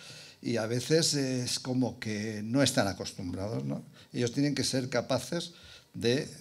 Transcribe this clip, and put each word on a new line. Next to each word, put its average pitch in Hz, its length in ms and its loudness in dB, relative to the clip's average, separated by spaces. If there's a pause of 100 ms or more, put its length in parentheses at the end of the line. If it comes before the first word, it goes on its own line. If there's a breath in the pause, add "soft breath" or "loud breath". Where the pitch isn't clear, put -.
(420 loud breath)
y 117 140 0
a 110 100 2
veces 151 480 4
es 127 460 0
como 123 400 0
que 107 420 -4
no 123 220 4
están 104 240 4
acostumbrados, 95 760 -4
¿no? 139 200 -4 (280 loud breath)
Ellos 120 200 0
tienen 143 240 2
que 131 80 0
ser 127 240 0
capaces 127 640 -2 (420 loud breath)
de 117 320 2 (140)